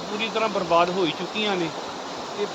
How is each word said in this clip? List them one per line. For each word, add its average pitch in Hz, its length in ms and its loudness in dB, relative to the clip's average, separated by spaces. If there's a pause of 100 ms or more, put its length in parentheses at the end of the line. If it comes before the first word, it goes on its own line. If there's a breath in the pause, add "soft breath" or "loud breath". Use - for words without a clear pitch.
ਪੂਰੀ 208 280 -2
ਤਰ੍ਹਾਂ 220 140 2
ਬਰਬਾਦ 175 420 4
ਹੋਈ 175 280 2
ਚੁੱਕੀਆਂ 208 380 0
ਨੇ। 170 120 0 (680)
ਤੇ 202 160 0